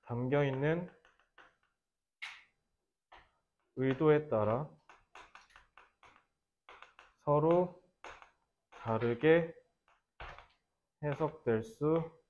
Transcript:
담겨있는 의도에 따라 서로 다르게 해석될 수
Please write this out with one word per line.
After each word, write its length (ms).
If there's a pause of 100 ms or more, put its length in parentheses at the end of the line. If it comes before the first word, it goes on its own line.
담겨있는 800 (2750)
의도에 540
따라 400 (2500)
서로 580 (880)
다르게 840 (1500)
해석될 640
수 440 (220)